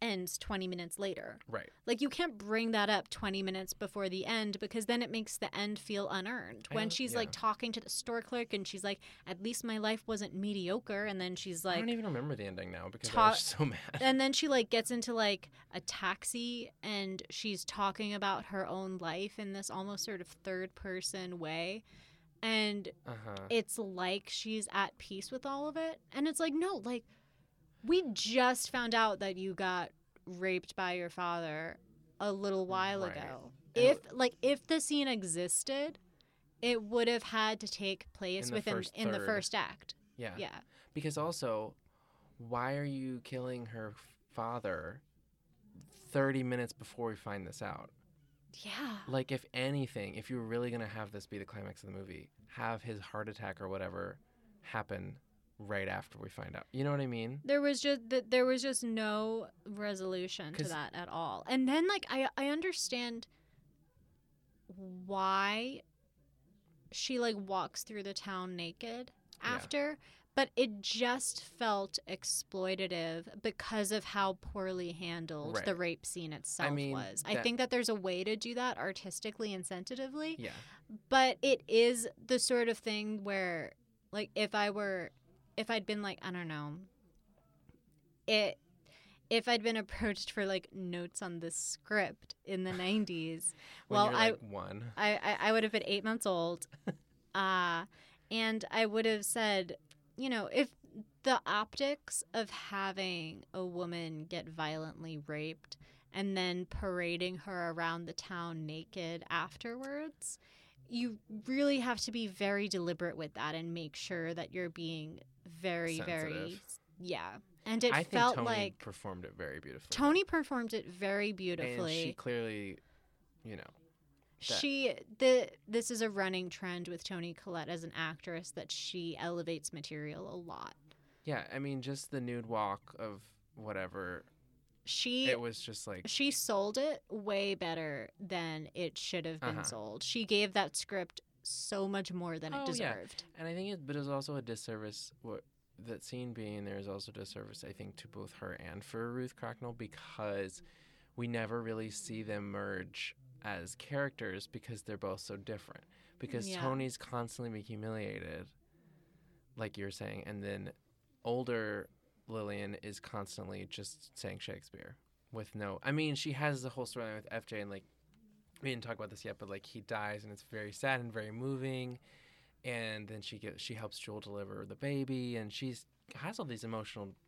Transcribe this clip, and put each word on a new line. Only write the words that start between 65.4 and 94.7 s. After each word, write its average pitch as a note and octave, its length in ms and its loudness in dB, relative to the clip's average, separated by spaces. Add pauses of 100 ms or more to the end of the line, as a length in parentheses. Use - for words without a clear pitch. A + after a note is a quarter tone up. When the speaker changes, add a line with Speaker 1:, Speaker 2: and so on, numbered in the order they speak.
Speaker 1:
she, - 260 0
like, A#3 180 4
walks F#3+ 480 -2
through G#3 180 -6
the G3 120 -4
town F#3 420 -4
naked A3+ 560 -6 (300)
Speaker 2:
Yeah. A3+ 120 0
Speaker 1:
after, C#4+ 440 0 (360)
but C4 220 6
it A3 240 4
just B3 640 0
felt G3+ 540 0 (100)
exploitative F#3 1300 -2
because G#3 500 0
of G#3+ 120 2
how G3 360 4
poorly F#3 520 -2
handled E3 720 -4
the G3 100 4
Speaker 2:
Right. E3+ 40 0
Speaker 1:
rape E3+ 280 0
scene D#3+ 260 -4
itself - 380 0
Speaker 2:
I C#3+ 40 4
mean, C#3 180 2
Speaker 1:
was. G#2 340 -2
I G#3+ 80 2
Speaker 2:
that - 80 2
Speaker 1:
think A#3+ 160 2
that B3+ 120 4
there's A#3+ 180 4
a A3+ 60 4
way F#3 300 0
to G#3+ 120 2
do A#3 180 -4
that B3 240 0
artistically G3+ 760 -4
and F#3 140 -4
sensitively. C4+ 720 -4
Speaker 2:
Yeah. - 140 -6 (560)
Speaker 1:
But C4 340 8
it C4+ 260 8
is A#3 400 8 (160)
the B3+ 140 6
sort A#3+ 300 6
of A3 100 2
thing G#3+ 460 -2
where, F#3 480 2 (400)
like, G#3 220 -2
if G#3+ 200 4
I G#3 160 6
were, G3 400 0 (460)
if A3 140 0
I'd A3 140 2
been, G#3 180 0
like, G3 200 -2
I F#3 80 -4
don't F3 180 -2
know, D3 300 -4 (1500)
it, G#3+ 320 6 (720)
if A3+ 180 4
I'd A#3 140 6
been A3+ 140 4
approached G#3+ 540 0
for, G3+ 160 0
like, F#3+ 260 0
notes F3 480 -4
on F3 200 -4
the E3 100 -4
script - 840 0 (100)
in F#3 200 0
the F#3 80 0
Speaker 2:
<laughs> F3+ 120 0
Speaker 1:
nineties, E3+ 720 2 (340)
Speaker 2:
When G#3 100 6
Speaker 1:
well, G#3 80 10
Speaker 2:
you're, B2+ 80 4
Speaker 1:
I, A3 160 8
Speaker 2:
like, - 100 0
one. G2+ 560 -6